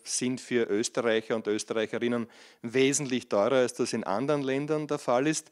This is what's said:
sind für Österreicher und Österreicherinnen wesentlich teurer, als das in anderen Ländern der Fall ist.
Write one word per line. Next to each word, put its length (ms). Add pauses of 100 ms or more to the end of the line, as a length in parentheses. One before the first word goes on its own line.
sind 380
für 220
Österreicher 760
und 100
Österreicherinnen 800 (360)
wesentlich 680
teurer, 300
als 160
das 180
in 100
anderen 380
Ländern 460
der 120
Fall 260
ist. 260